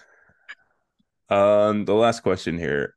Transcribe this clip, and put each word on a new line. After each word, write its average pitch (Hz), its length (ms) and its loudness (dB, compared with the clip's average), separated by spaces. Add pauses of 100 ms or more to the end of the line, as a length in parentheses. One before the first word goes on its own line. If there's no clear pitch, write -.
(1300)
Um, 104 540 2
the 101 100 0
last 117 280 2
question 92 360 -2
here. 71 380 -4